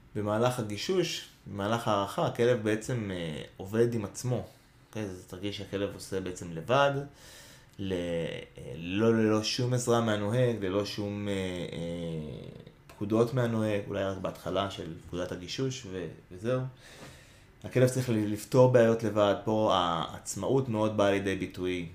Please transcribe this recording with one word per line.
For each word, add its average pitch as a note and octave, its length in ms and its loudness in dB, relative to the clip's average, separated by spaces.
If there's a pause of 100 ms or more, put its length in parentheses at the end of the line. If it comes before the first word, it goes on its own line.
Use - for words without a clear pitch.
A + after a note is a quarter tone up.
(160)
במהלך A2 440 0
הגישוש, D#3+ 720 -2 (180)
במהלך G2+ 400 -2
ההערכה, G#2+ 400 2
הכלב A#2+ 360 2
בעצם, G#2+ 500 -2
אה, D#2+ 280 -6 (160)
עובד A2 360 2
עם A2 120 -4
עצמו. A#2 380 -4 (460)
אוקיי? G#2+ 180 -6
זה F#2 200 -10
תרגיל F#2+ 240 -8
שהכלב G2 420 -4
עושה F#2+ 260 -6
בעצם F2+ 340 -8
לבד, B2 380 2 (880)
ל-, F#2+ 140 -4 (640)
אה, C2 180 -12
לא, G2 380 2
ללא A2 300 4
שום B2 300 -2
עזרה A#2+ 280 2
מהנוהג, A2 640 2
ללא G2 200 0
שום, G#2 420 -6
אה, G2+ 60 -2
אה, E2+ 1120 -6 (400)
פקודות A2+ 460 0
מהנוהג, A2 540 0
אולי G2 160 -2
רק F#2+ 140 -2
בהתחלה F#2 540 -4
של E2+ 220 -10 (140)
פקודת F2+ 240 -6
הגישוש B2+ 600 -6
ו-, F2+ 160 -6 (240)
וזהו. A2+ 300 -2 (1040)
הכלב B2+ 240 4
צריך B2+ 220 0
ל-, A#2 40 4
לפתור G#2+ 580 4
בעיות A2+ 320 6
לבד, G#2 320 4 (100)
פה A2 300 4
העצמאות F#2 920 0
מאוד G#2+ 280 0
באה G2+ 140 6
לידי G2 240 2
ביטוי F2+ 600 -4